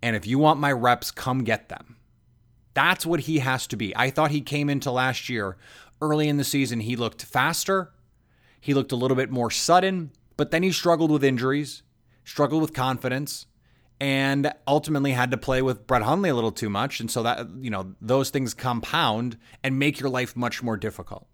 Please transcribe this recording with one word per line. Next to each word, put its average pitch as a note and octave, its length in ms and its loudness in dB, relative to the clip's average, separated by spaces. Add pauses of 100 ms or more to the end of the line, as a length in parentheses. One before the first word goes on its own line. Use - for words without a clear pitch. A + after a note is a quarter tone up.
and A#2 120 0
if F#2+ 120 -4
you B2+ 120 2
want D3+ 200 6
my C#3+ 120 2
reps, C#3 380 2
come B2+ 340 -2
get A2+ 260 -2
them." - 280 -16 (760)
That's E3 320 2
what E3 160 0
he D3+ 180 0
has C3 280 -2
to - 80 -8
be. G2+ 220 -4
I B2+ 140 2
thought D3+ 200 2
he D3 100 -2
came D3 280 -2
into C#3 220 -2
last B2+ 380 -2
year G#2 280 -4 (440)
early D3+ 260 2
in D3 100 2
the C#3+ 60 0
season, C3 380 0
he A#2 140 -4
looked A2+ 280 -4
faster. E3+ 680 0 (680)
He C#3+ 140 0
looked C3+ 180 2
a C3 40 -2
little B2+ 220 2
bit C3 120 0
more A#2+ 220 0
sudden, F3+ 600 2 (260)
but D3 140 0
then E3 120 0
he F#3 80 2
struggled D#3+ 400 2
with D3 120 4
injuries, C3+ 600 0 (400)
struggled D3 380 0
with D#3 120 -2
confidence, C3 720 -4 (540)
and C#3 520 0 (160)
ultimately C#3+ 440 2
had B2 180 2
to B2 80 0
play C3 240 0
with C3 240 -2
Brett B2 160 4
Hundley E3 280 2
a C#3 60 2
little A2+ 160 0
too A2 180 -4
much. A2 300 -2
And A2+ 120 -6
so A#2+ 100 -2
that, A#2 260 -2 (120)
you C3 100 -8
know, F#2+ 320 -6
those C3 300 2
things C3 240 -2
compound A#2+ 840 -2 (260)
and C3 140 0
make C#3+ 220 0
your C#3+ 100 -2
life B2+ 260 -4
much A#2+ 280 -4
more A#2 120 0
difficult. G#2 580 -10